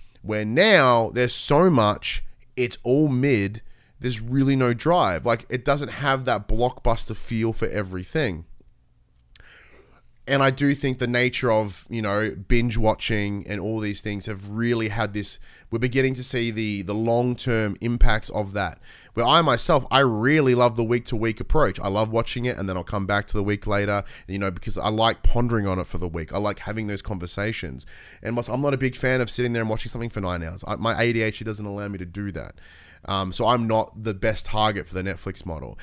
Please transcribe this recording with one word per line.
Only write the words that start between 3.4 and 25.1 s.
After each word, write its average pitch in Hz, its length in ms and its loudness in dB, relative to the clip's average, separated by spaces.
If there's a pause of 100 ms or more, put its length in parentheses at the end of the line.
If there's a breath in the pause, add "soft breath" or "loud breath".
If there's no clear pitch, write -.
There's 123 180 -4
really 135 380 2
no 123 160 4
drive. 117 520 2
Like, 117 240 0
it 120 140 -4
doesn't 143 280 0
have 131 340 -2
that 110 200 0
blockbuster 113 680 0
feel 113 380 -2
for 110 160 -2
everything. 92 720 -4 (1800 loud breath)
And 139 160 2
I 135 80 6
do 139 240 2
think 135 240 -2
the 123 80 -2
nature 123 440 0
of, 107 380 0
you 117 120 -4
know, 104 340 0 (120)
binge 120 300 4
watching 104 720 0
and 101 120 -6
all 110 200 -4
these 104 220 -4
things 104 260 -6
have 101 240 -10
really 113 380 0
had 104 240 -2
this, 104 260 -6 (320 loud breath)
we're 113 80 -2
beginning 131 340 2
to 123 100 -8
see 120 280 -2
the, 104 320 -2
the 101 100 -6
long-term 117 880 0
impacts 113 480 6
of 98 240 -4
that. 92 260 -4 (360 loud breath)
Where 117 100 0
I 151 160 6
myself, 139 480 2
I 135 100 4
really 131 540 4
love 120 240 4
the 117 60 0
week-to-week 113 580 -2
approach. 131 380 2
I - 80 -4
love 110 240 0
watching 117 340 -2
it 123 120 -2
and 98 120 -6
then 92 80 -4
I'll 85 60 -6
come 98 240 -4
back 101 200 2
to - 60 -6
the 104 100 0
week 101 220 -2
later, 101 380 0 (240 loud breath)
you 98 100 -6
know, 98 140 -2
because - 260 -4
I - 120 -2
like 110 340 2